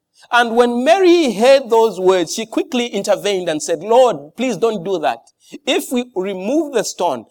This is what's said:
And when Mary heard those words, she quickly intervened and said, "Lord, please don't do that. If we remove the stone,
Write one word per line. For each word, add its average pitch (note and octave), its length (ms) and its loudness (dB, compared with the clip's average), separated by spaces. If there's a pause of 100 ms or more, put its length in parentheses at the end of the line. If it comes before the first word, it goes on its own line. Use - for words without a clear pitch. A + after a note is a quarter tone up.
(300)
And A#3+ 260 0
when A#3+ 280 2
Mary E4+ 480 4
heard B3 380 4
those A3+ 280 2
words, F#3 360 2
she A3+ 100 -6
quickly A#3+ 420 -4
intervened F#3+ 600 -2
and D3+ 140 -4
said, E3 180 -4
"Lord, E3+ 560 0
please A#3+ 200 -4
don't G#3+ 280 -2
do F#3 140 -4
that. C3+ 220 -4 (440)
If D#4+ 260 -2
we B3 240 -4
remove G#3 600 -4
the G#3 100 0
stone, C#3 460 -6